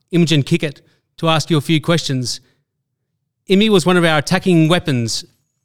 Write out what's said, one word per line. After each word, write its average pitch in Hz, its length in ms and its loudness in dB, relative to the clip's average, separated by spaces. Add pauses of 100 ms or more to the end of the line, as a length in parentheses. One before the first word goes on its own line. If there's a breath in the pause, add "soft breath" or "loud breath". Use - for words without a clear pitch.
(120)
Imogen 160 320 2
Kickett, 160 360 -4 (380)
to 165 100 -2
ask 160 220 -2
you 160 80 2
a - 20 0
few 160 180 0
questions. 135 640 -4 (1080)
Imi 202 180 4
was 190 160 2
one 180 140 2
of 170 80 2
our 156 100 2
attacking 170 520 0
weapons 143 580 -2 (380)